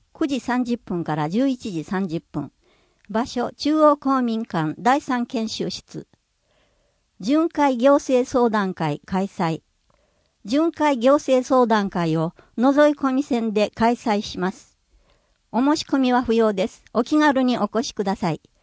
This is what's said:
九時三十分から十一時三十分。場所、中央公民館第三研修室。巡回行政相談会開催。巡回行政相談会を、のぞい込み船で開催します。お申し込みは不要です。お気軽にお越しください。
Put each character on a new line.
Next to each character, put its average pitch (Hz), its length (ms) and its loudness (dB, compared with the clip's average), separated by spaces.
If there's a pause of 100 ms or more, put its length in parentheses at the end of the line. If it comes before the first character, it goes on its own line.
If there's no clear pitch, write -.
(140)
九 320 140 -4
時 269 120 -4
三 247 240 -2
十 233 140 -4
分 175 260 -6
か 151 120 -4
ら 151 140 -2
十 233 180 0
一 247 240 -6
時 160 120 -6
三 190 240 -4
十 160 140 -6
分。 - 300 -10 (580)
場 220 160 -2
所、 240 280 -6
中 311 280 -2
央 294 160 6
公 269 240 0
民 226 240 -4
館 156 320 -2
第 254 240 2
三 247 240 -4
研 226 220 -4
修 185 240 -6
室。 - 360 -14 (1120)
巡 302 300 0
回 285 280 0
行 269 180 6
政 254 280 0
相 240 280 0
談 196 240 -2
会 151 320 -2
開 190 180 -2
催。 165 380 -4 (840)
巡 294 260 0
回 294 280 0
行 254 140 4
政 262 300 2
相 254 220 2
談 214 240 2
会 165 280 -2
を、 160 160 -2 (220)
の 254 160 2
ぞ 294 160 6
い 302 40 4
込 277 200 -2
み 262 120 0
船 226 280 -2
で 208 220 0
開 233 220 2
催 214 260 -2
し - 160 -12
ま 185 140 -2
す。 - 260 -20 (720)
お 214 100 -2
申 285 140 2
し 311 100 -6
込 - 120 -2
み 254 160 2
は 254 80 2
不 233 140 0
要 220 180 2
で 190 140 -2
す。 - 160 -20 (100)
お 233 100 0
気 302 140 0
軽 294 240 4
に 247 160 0
お - 60 -2
越 208 180 -2
し - 140 -10
く 214 80 -4
だ 196 120 -2
さ 185 140 -2
い。 151 120 -4 (220)